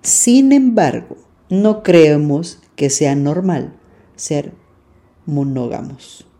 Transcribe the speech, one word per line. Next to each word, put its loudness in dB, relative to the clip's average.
Sin 2
embargo, 0
no 0
creemos 2
que -2
sea -2
normal -4
ser -8
monógamos. -8